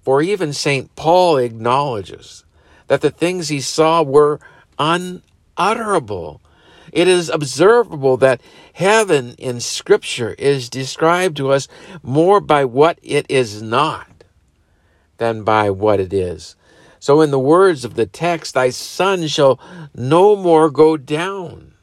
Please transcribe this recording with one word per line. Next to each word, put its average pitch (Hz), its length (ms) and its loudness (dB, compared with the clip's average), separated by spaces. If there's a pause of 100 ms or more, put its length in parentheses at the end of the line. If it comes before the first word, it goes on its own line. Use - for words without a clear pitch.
For 135 200 0
even 185 300 -4
Saint 139 440 -4
Paul 165 420 2
acknowledges 120 1040 -4 (440)
that 139 140 0
the 143 100 0
things 175 360 -4
he 143 140 -4
saw 160 420 0
were 147 360 2 (380)
unutterable. 175 1600 -4 (500)
It 170 160 2
is 180 220 2
observable 147 880 2
that 127 240 2 (320)
heaven 175 640 0
in 120 240 -8
Scripture - 760 -2
is 135 320 -2
described 160 680 -2
to 139 140 -2
us 135 180 0 (340)
more 170 380 2
by 143 240 0
what 143 360 2
it 143 280 -4
is 110 320 -2
not 123 600 -4 (920)
than 113 260 -4
by 107 260 2
what 98 320 0
it 90 100 -6
is. 90 440 -6 (440)
So 147 220 2
in 147 100 2
the 135 80 0
words 156 460 2
of 107 80 -12
the 110 140 -2
text, - 480 -6
"Thy 127 160 0
sun 180 560 -4
shall 143 300 2 (380)
no 175 400 4
more 160 340 4
go 156 280 4
down 151 840 -8